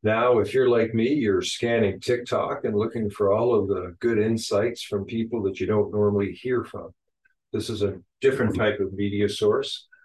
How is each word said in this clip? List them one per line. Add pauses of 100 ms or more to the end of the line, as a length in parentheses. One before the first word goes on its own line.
Now,
if
you're
like
me,
you're
scanning
TikTok
and
looking
for
all
of
the
good
insights
from
people
that
you
don't
normally
hear
from. (580)
This
is
a (220)
different
type
of
media
source, (180)